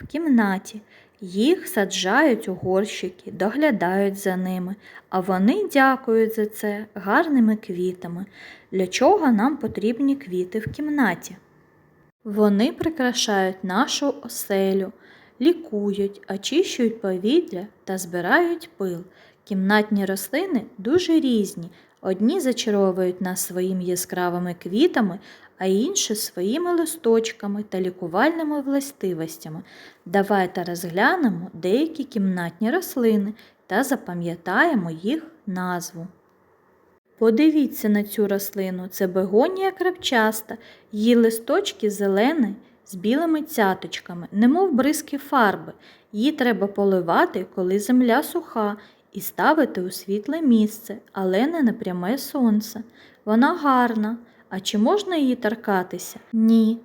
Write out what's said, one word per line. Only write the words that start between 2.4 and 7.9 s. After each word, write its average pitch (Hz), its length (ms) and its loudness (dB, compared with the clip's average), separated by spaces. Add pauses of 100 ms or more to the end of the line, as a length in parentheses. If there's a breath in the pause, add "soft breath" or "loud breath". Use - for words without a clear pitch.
у 190 60 -6
горщики, 190 800 -4
доглядають 196 840 0
за 190 200 -2
ними, 185 380 -6 (340 loud breath)
а 185 100 0
вони 202 540 2
дякують 247 600 4
за 214 100 0
це 214 480 -6
гарними 226 600 2
квітами. 180 720 -6 (460 loud breath)